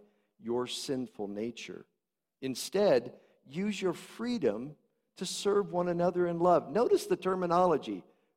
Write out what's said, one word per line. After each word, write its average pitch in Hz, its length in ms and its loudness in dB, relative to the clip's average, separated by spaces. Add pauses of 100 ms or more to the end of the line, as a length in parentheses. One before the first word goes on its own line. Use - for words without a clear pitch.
(400)
your 120 280 -2
sinful 123 600 -6
nature. 101 600 -10 (520)
Instead, 135 720 0 (340)
use 190 340 -4
your 180 120 0
freedom 151 840 -4 (420)
to 190 80 -8
serve 202 460 0
one 175 160 -2
another 175 400 2
in 170 120 -2
love." 175 320 4
Notice 247 360 2
the 180 80 2
terminology, 175 880 2 (340)